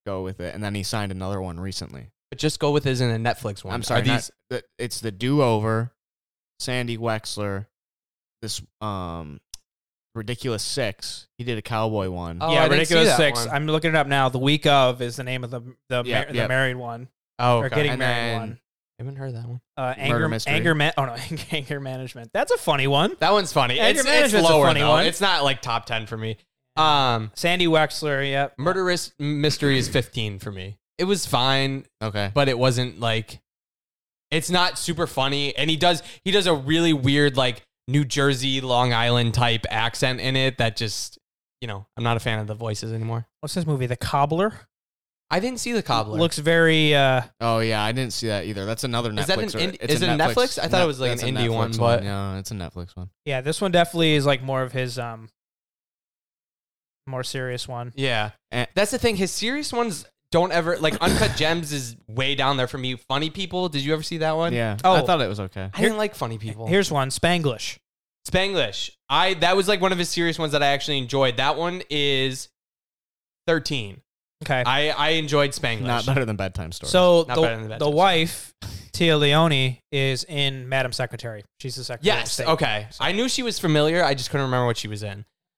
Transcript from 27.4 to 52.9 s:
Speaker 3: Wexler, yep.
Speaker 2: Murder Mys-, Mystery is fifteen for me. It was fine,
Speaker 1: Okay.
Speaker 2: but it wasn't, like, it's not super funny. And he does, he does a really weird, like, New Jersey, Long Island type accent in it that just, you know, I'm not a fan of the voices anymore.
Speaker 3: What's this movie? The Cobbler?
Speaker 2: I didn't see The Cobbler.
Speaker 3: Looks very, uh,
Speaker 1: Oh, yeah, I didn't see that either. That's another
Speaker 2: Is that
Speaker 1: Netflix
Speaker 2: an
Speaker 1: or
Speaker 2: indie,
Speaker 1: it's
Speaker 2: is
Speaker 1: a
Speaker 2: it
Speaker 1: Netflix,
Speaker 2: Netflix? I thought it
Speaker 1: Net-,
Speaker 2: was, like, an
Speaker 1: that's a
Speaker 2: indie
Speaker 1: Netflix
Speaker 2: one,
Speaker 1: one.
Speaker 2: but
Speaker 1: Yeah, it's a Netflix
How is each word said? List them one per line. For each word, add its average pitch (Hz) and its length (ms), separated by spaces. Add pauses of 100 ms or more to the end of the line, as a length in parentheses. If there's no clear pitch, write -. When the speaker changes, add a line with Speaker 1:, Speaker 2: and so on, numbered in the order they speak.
Speaker 3:
Wexler, 147 640
yep. 139 300
Speaker 2:
Murder 185 240
Mys-, 180 340
Mystery 143 600
is 120 100
fifteen 110 520
for 107 120
me. 95 260 (200)
It 170 80
was 190 200
fine, 135 600 (180)
Speaker 1:
Okay. 101 300
Speaker 2:
but 139 160
it 120 100
wasn't, 123 400
like, 113 400 (920)
it's 160 200
not 180 280
super 165 300
funny. 139 480
And 147 140
he 160 80
does, 175 260 (220)
he 190 60
does 190 160
a 175 60
really 156 400
weird, 139 440
like, 127 260 (240)
New 143 180
Jersey, 135 560
Long 123 320
Island 117 400
type 117 360
accent 117 520
in 131 140
it 131 240
that 113 180
just, - 400 (420)
you 120 80
know, 101 200 (100)
I'm 117 60
not 117 140
a - 20
fan 113 180
of 107 80
the 107 80
voices 110 400
anymore. 113 320 (140)
Speaker 3:
What's - 160
this 175 100
movie? 135 220
The 123 100
Cobbler? 160 560 (800)
Speaker 2:
I 165 80
didn't 240 200
see 240 120
The 226 100
Cobbler. 113 380
Speaker 3:
Looks 165 180
very, 160 560
uh, 135 280 (180)
Speaker 1:
Oh, 117 200
yeah, 110 240
I 107 100
didn't 127 200
see 117 140
that 101 180
either. 101 200
That's 110 180
another 117 280
Speaker 2:
Is 104 140
that 185 140
Speaker 1:
Netflix 208 160
Speaker 2:
an 135 60
Speaker 1:
or 185 100
Speaker 2:
indie, - 100
Speaker 1:
it's 127 140
Speaker 2:
is 160 80
Speaker 1:
a - 20
Speaker 2:
it - 40
Speaker 1:
Netflix, 147 260
Speaker 2:
Netflix? 254 240
I 160 80
thought 185 100
it - 20
Speaker 1:
Net-, 175 80
Speaker 2:
was, 135 120
like, 127 120
an 120 60
Speaker 1:
that's 123 60
a 123 80
Speaker 2:
indie 117 160
Speaker 1:
Netflix - 20
Speaker 2:
one, 113 80 (140)
Speaker 1:
one. 113 60
Speaker 2:
but 117 260
Speaker 1:
Yeah, 98 340
it's 95 140
a - 20
Netflix 87 420